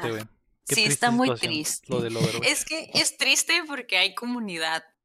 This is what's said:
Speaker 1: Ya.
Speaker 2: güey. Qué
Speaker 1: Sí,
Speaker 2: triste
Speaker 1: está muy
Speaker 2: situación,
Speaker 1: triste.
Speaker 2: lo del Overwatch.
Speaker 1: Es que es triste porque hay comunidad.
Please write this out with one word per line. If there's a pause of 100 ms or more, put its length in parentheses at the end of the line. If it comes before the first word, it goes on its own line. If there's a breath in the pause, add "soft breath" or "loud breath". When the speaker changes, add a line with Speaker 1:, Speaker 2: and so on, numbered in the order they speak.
Speaker 1:
Ya.
Speaker 2:
güey. (440)
Qué
Speaker 1:
Sí,
Speaker 2:
triste
Speaker 1:
está
muy
Speaker 2:
situación,
Speaker 1:
triste.
Speaker 2:
lo
del
Overwatch.
Speaker 1:
Es
que
es
triste
porque
hay
comunidad. (200)